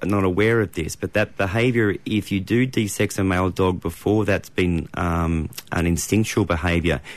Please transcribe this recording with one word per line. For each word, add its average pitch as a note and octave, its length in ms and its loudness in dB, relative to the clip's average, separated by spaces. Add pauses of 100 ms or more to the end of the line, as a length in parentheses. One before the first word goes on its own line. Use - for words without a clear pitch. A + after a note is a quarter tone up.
are - 60 -4
not G2+ 160 2
aware G#2 380 2
of F#2+ 140 -2
this, - 200 -4
but - 160 -8
that G#2 240 -2
behaviour, A2+ 600 2 (100)
if G#2+ 260 -2
you G2 80 0
do A#2+ 260 2
desex G#2+ 540 -2
a F#2+ 60 0
male F#2 240 2
dog F#2 320 0
before G#2 420 0
that's F#2+ 260 0
been, F2 440 0
um, E2+ 560 0 (240)
an E2+ 120 0
instinctual G2+ 600 0
behaviour, E2+ 560 0 (160)